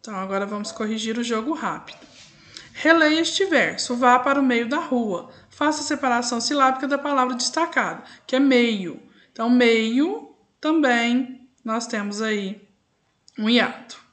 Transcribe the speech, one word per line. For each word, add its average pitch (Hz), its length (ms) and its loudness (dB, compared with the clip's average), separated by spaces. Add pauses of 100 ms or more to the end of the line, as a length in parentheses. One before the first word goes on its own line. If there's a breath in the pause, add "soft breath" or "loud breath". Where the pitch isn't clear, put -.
Então, 208 100 -10
agora 196 280 -4
vamos 208 260 -8
corrigir 220 460 -4
o 240 60 -2
jogo 226 280 -2
rápido. - 460 -8 (760 loud breath)
Releia 320 480 4
este 330 240 0
verso, 240 500 0
vá 247 240 6
para 277 200 0
o 285 40 2
meio 233 260 0
da 285 80 -2
rua. 240 540 -4 (180 loud breath)
Faça 294 320 -2
a - 20 -8
separação 247 560 -2
silábica 262 480 0
da 277 80 0
palavra 277 380 0
destacada, 240 680 -4 (240 loud breath)
que - 80 -4
é 254 40 2
meio. 233 600 2 (300 soft breath)
Então, 226 180 -4
meio, 247 800 2 (320)
também, 247 880 0 (140)
nós 233 240 -4
temos 208 340 -6
aí 208 400 -4 (760)
um 214 140 -2
hiato. - 480 0 (140)